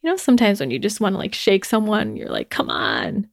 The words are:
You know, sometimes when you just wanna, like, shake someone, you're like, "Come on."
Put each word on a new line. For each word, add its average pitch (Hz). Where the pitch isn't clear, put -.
You 320
know, 381
sometimes 240
when 135
you 127
just 208
wanna, 190
like, -
shake 196
someone, 214
you're -
like, -
"Come -
on." -